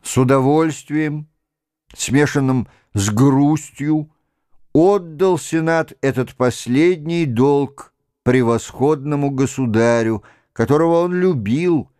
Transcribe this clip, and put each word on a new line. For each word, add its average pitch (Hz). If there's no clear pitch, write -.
с -
удовольствием, 147
смешанным 131
с 101
грустью, 143
отдал 175
Сенат 165
этот 127
последний 156
долг 139
превосходному 135
государю, 117
которого 165
он 180
любил 160